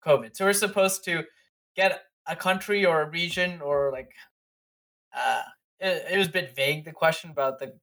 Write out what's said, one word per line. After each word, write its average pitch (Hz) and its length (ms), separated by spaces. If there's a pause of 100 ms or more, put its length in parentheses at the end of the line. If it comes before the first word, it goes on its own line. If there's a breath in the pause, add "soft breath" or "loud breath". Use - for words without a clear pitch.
covid. 127 300
So 190 100
we're 202 80
supposed 196 520
to 165 200 (500 soft breath)
get 190 280 (240)
a 160 80
country 190 500
or 160 160
a 151 80
region 175 520
or, 143 300
like, 131 200 (1040)
uh, 120 260 (380)
it, 185 320
it 190 60
was 190 100
a 156 40
bit 160 240
vague, 147 300
the 160 60
question 160 400
about 135 280
the 135 220